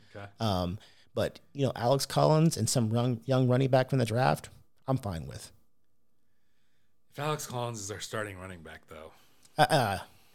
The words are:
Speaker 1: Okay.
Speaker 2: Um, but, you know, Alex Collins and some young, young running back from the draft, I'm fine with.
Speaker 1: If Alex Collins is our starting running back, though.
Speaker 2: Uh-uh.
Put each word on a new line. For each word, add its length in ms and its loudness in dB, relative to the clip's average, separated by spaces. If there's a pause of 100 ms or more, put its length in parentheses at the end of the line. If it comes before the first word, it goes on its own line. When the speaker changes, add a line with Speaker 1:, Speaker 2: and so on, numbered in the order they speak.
(160)
Speaker 1:
Okay. 100 -14 (140)
Speaker 2:
Um, 380 0 (380)
but, 240 -2 (140)
you 120 -2
know, 100 0
Alex 300 2
Collins 520 4
and 120 0
some 220 2
young, 340 0
young 220 2
running 220 4
back 200 4
from 80 2
the 80 2
draft, 440 0 (380)
I'm 100 2
fine 280 -6
with. 260 -14 (1600)
Speaker 1:
If 80 -12
Alex 280 -4
Collins 320 -6
is 120 -10
our 80 -10
starting 400 -6
running 220 -12
back, 260 -16
though. 240 -16 (460)
Speaker 2:
Uh-uh. 400 2 (380)